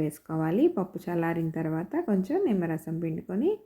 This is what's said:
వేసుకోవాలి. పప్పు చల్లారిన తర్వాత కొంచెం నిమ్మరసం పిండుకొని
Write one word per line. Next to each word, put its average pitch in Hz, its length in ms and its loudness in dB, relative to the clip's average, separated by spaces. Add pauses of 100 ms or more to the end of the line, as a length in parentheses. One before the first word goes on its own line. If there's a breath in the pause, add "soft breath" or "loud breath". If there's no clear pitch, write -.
వేసుకోవాలి. 160 640 0 (140)
పప్పు 185 260 -4
చల్లారిన 165 560 0
తర్వాత 160 320 -2 (160)
కొంచెం 208 400 2
నిమ్మరసం 170 560 0
పిండుకొని 185 480 0 (140)